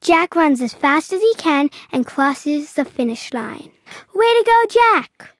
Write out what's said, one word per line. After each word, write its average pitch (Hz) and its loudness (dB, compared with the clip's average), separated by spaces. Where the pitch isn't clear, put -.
Jack 339 0
runs 294 2
as 240 -6
fast 294 -2
as 381 -4
he 440 2
can 294 0
and 254 -2
crosses 294 -2
the 285 -2
finish - -6
line. 220 -10
Way 427 2
to 466 4
go, 466 4
Jack! - -8